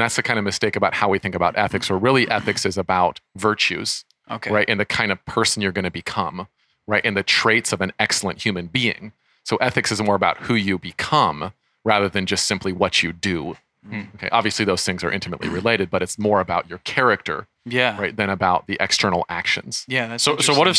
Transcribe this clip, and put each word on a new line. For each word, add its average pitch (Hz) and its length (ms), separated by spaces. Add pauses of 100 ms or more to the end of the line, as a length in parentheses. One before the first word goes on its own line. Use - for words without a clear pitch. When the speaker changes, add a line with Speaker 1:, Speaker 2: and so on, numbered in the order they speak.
Speaker 1:
that's 117 160
the 117 80
kind 117 160
of 101 40
mistake 101 300
about 98 200
how 104 140
we 95 120
think 95 160
about 87 200
ethics, 98 340
where 95 100
really 127 280
ethics 104 380
is 92 100
about 90 440 (160)
virtues, 95 680 (240)
Speaker 2:
Okay. 113 220
Speaker 1:
right? 104 180
And 104 120
the 104 40
kind 107 280
of 95 120
person 110 380
you're 98 80
gonna 92 200
become, 87 580 (400)
right? 104 160
And 107 120
the 98 60
traits 113 500
of 95 80
an 92 200
excellent - 420
human 90 240
being. 92 460 (320)
So - 140
ethics 123 340
is 104 100
more 101 140
about 92 220
who - 180
you 98 240
become 90 720 (320)
rather 104 240
than 95 180
just 95 220
simply 95 240
what 90 320
you 82 80
do. 85 440 (320)
Speaker 3:
Hmm. 107 140 (140)
Speaker 1:
Okay. - 140
Obviously, 107 340
those 95 200
things 92 200
are 85 80
intimately - 360
related, 98 420
but 92 120
it's - 160
more 104 220
about 87 280
your 92 100
character, 107 680 (180)
Speaker 2:
Yeah. 120 340
Speaker 1:
right, 95 160
than 104 140
about 92 380
the 101 140
external 95 480
actions. - 580
Speaker 2:
Yeah. 127 220
That's 117 160
Speaker 3:
So, 147 80
so 151 40
what 156 60
if 151 80 (120)
Speaker 2:
interesting. 180 160